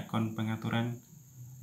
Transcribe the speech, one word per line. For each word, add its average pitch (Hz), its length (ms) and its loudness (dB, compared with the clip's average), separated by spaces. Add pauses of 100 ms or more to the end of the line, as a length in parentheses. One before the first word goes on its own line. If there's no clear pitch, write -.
ikon 113 320 2
pengaturan 113 640 2 (640)